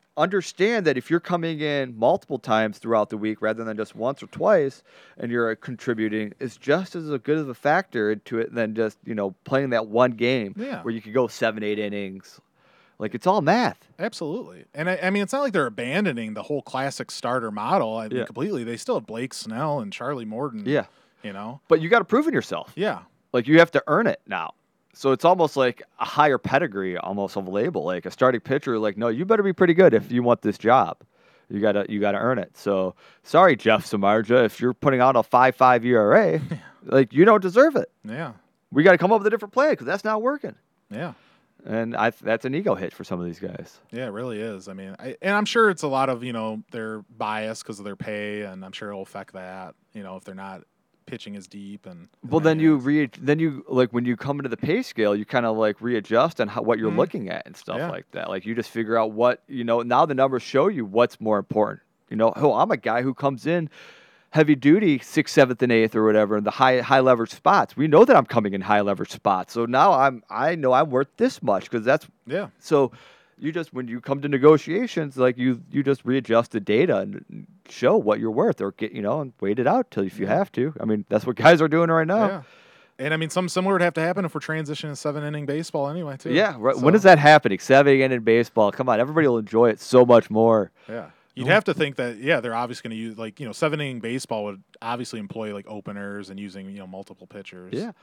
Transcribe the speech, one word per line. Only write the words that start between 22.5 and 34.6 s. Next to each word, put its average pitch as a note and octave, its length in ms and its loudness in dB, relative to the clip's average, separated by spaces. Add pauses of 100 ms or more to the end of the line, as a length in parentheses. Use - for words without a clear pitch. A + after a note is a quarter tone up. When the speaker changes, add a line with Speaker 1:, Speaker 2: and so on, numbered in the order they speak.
Speaker 2:
Yeah. E3 240 -6 (320)
Speaker 1:
Like, B2 160 0
you D#3 100 8
have E3+ 140 8
to C#3+ 140 2
earn F#3 200 2
it A2+ 200 -2
now. F2 260 -8 (420)
So - 160 -2
it's C3 140 0
almost E3+ 320 4
like B2+ 260 0 (160)
a A#2 60 -4
higher D3 320 2
pedigree G2 640 -2
almost G2 400 -6
of F#2+ 80 -8
a F#2 40 -10
label. G#2 320 -4
Like, F2+ 220 -6
a F#2 60 -10
starting B2+ 320 0
pitcher, C3+ 360 -4
like, G#2 200 -4
"No, A#2 100 -2
you B2 160 -4
better G#3 180 0
be G3 120 0
pretty F3 200 4
good F3 200 6
if G#2+ 180 0
you B2 100 0
want A#2+ 200 2
this G#2 160 -2
job. G#2+ 400 2 (500)
You G#2 120 -8
gotta, G2+ 280 0
you G#2+ 100 -4
gotta G2+ 200 0
earn A#2+ 200 0
it." - 180 -10
So, F#2+ 380 -2 (300)
sorry, E3 320 6
Jeff G#2+ 300 2
Samardzija, A2 580 2
if - 160 -2